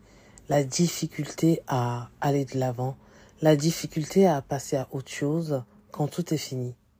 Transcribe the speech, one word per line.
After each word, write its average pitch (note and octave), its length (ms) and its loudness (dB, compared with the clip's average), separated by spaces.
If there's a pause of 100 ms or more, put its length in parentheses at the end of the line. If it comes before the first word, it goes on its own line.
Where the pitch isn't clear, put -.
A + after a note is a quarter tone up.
(500)
La C#3+ 160 4
difficulté D#3+ 1000 0
à A#2+ 420 -2 (100)
aller C#3+ 240 2
de C3 160 -4
l'avant, B2+ 380 -2 (440)
la D#3 140 8
difficulté D#3+ 720 2
à C#3+ 140 2
passer - 340 -6
à B2+ 160 -4
autre C3+ 180 -8
chose D3+ 540 -2 (280)
quand D3 180 -2
tout E3+ 240 -4
est D3+ 40 0
fini. B2+ 380 -6 (240)